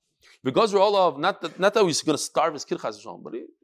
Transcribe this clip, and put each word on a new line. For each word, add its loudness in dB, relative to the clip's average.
Because 0
we're 2
all 4
of, 2
not -2
that, -10
not 2
that 4
he's 0
gonna 0
starve -2
his -14
kid, -8
chas -8
v'shalom, -18
but -14
he, -12